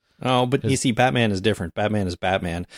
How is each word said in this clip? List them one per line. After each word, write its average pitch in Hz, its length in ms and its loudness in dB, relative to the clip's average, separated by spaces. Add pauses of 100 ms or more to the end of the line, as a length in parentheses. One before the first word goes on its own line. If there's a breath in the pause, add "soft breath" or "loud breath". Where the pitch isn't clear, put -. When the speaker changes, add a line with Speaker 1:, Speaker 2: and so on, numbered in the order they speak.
(220)
Speaker 1:
Oh, 127 220 2
but 131 180 0
you 139 80 0
Speaker 2:
'Cause 131 100 2
Speaker 1:
see, 131 120 2
Batman 120 400 2
is 95 80 -2
different. 98 340 -2
Batman 104 320 0
is 87 80 -4
Batman. 90 520 -2 (120)